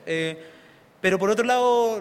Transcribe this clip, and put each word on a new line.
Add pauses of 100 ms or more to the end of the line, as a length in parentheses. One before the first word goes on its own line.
Eh, (640)
pero
por
otro
lado,